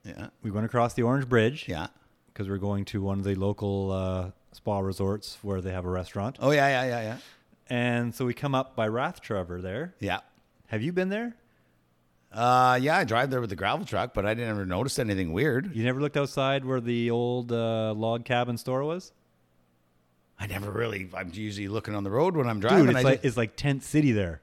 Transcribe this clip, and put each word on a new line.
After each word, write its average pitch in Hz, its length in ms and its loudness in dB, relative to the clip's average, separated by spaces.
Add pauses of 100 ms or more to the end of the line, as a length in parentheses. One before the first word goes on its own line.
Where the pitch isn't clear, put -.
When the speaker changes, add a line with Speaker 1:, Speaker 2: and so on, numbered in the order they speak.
Speaker 1:
Yeah. 107 240 -12 (160)
Speaker 2:
We 110 80 -4
went 110 140 0
across 120 280 2
the 123 100 2
Orange 127 260 2
Bridge. 123 400 4
Speaker 1:
Yeah. 82 180 -6 (460)
Speaker 2:
'Cause 98 160 -6
we're 98 80 -2
going 101 280 -2
to 101 160 -4
one 98 180 -2
of 98 60 -4
the 98 100 2
local, 98 560 0
uh, 92 400 -2 (220)
spa 101 260 -2
resorts 95 600 -2
where 98 200 -2
they 92 100 -4
have 92 140 -4
a 90 40 -2
restaurant. 98 520 -4
Speaker 1:
Oh, 131 100 4
yeah, 139 160 6
yeah, 131 220 2
yeah, 120 120 -2
yeah. 110 160 -6 (520)
Speaker 2:
And 120 460 0
so 131 100 -4
we 120 80 0
come 139 220 -2
up 131 200 -2
by 110 140 2
Rathtrevor 104 720 -4
there. 120 380 -8
Speaker 1:
Yeah. 90 200 -2 (480)
Speaker 2:
Have 110 140 -4
you 156 100 -2
been 185 180 0
there? 226 260 -4 (960)
Speaker 1:
Uh, 127 500 6
yeah, 156 160 4
I 190 60 2
drive 120 260 0
there 127 120 0
with 113 80 -4
the 95 80 -8
gravel 131 280 0
truck, - 280 -2
but 95 120 0
I 107 80 2
didn't 113 180 -2
ever 101 140 -2
notice 95 340 -2
anything 95 340 0
weird. 139 420 0
Speaker 2:
You 113 80 -2
never 127 160 0
looked 143 160 -2
outside 139 480 0
where 131 160 0
the 117 320 0
old, 120 400 0
uh, 113 420 0
log 113 300 -2
cabin 123 340 0
store 131 280 -2
was? 175 260 -6 (1300)
Speaker 1:
I 101 80 -6
never 98 240 -6
really, 101 420 -4
I'm 90 200 -8
usually 104 340 -6
looking 104 260 -4
on 101 120 -4
the 98 60 -2
road 160 260 2
when 127 100 2
I'm 107 140 -2
Speaker 2:
Dude, 113 80 2
Speaker 1:
driving. 151 200 8
Speaker 2:
it's 123 80 4
Speaker 1:
I 127 40 2
Speaker 2:
like, 131 140 6
Speaker 1:
just 139 100 -6
Speaker 2:
it's 120 120 2
like 113 200 -2
tent 139 260 0
city 147 300 4
there. 90 300 0